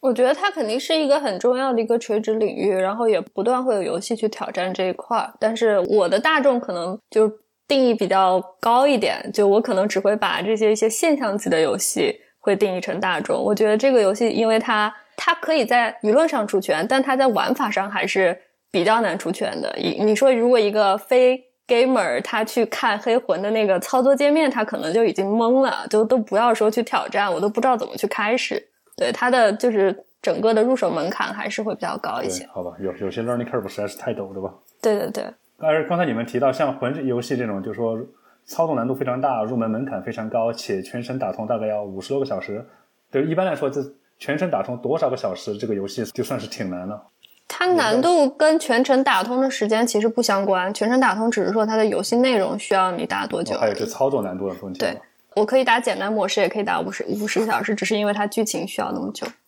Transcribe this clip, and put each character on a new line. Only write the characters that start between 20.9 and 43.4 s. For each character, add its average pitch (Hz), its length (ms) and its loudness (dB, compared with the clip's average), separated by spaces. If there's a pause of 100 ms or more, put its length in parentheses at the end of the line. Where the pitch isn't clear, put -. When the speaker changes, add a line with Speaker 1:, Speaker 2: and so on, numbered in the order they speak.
Speaker 1:
非 254 460 2 (240)
gamer 233 560 2
他 220 220 -2
去 226 220 0
看 220 300 -2
《黑 226 220 0
魂》 185 240 -2
的 208 80 -2
那 220 160 2
个 185 140 2
操 254 200 0
作 269 140 6
界 285 160 2
面， 302 180 4
他 247 160 -2
可 - 140 -8
能 156 140 -4
就 226 120 4
已 202 80 2
经 196 140 -2
懵 226 360 2
了， - 280 -2
就 214 140 4
都 220 120 2
不 208 200 0
要 226 180 4
说 220 160 2
去 226 140 0
挑 - 240 -2
战， 202 240 0
我 160 80 -2
都 202 80 2
不 208 120 -2
知 240 60 2
道 254 100 4
怎 220 80 -4
么 - 120 -12
去 - 100 -4
开 214 300 -2
始。 262 260 -4 (340)
对， 120 160 0
他 247 180 0
的 233 220 4
就 226 180 0
是 196 260 2 (240)
整 - 200 -2
个 220 120 4
的 220 80 4
入 247 140 4
手 196 160 0
门 165 180 -2
槛 - 240 -4
还 208 160 -8
是 214 140 -6
会 208 100 -4
比 - 80 -8
较 - 180 -4
高 123 220 -6
一 104 80 -4
些。 90 140 -6
Speaker 2:
对， - 60 -18
好 92 160 -10
吧， 87 160 -10
有， 95 160 -4
有 98 120 -6
些 101 140 -6
learning 120 260 -4
curve 104 200 -6
实 - 120 -10
在 104 60 -4
是 98 100 -10
太 - 160 -6
陡 98 220 -10
了 95 60 -10
吧。 95 120 -8 (300)
Speaker 1:
对， 214 160 0
对， - 120 -6
对。 - 140 -8 (320)
Speaker 2:
但 156 160 0
是 156 160 2
刚 175 80 0
才 175 80 2
你 143 80 -2
们 117 140 -4
提 120 140 -4
到 131 120 4
像 135 240 -2
魂 135 300 -4
游 120 160 -2
戏 127 140 -4
这 120 100 -2
种， 98 160 -6
就 107 100 -8
是 98 40 -8
说 113 200 -2 (480)
操 - 220 -2
作 160 80 -2
难 117 140 -2
度 131 60 -2
非 127 120 -6
常 127 140 -4
大， 127 240 0
入 120 120 -4
门 113 140 -2
门 113 140 -4
槛 107 180 -8
非 - 80 -10
常 110 180 -8
高， 117 240 -2
且 101 300 -6
全 120 180 -10
程 123 160 -8
打 107 140 -4
通 110 160 -8
大 117 100 -2
概 107 120 -2
要 104 160 -4
五 98 160 -12
十 92 80 -14
多 135 100 -2
个 135 80 -2
小 107 140 -6
时。 104 260 -10 (420)
对， 135 140 -2
一 160 140 0
般 185 100 0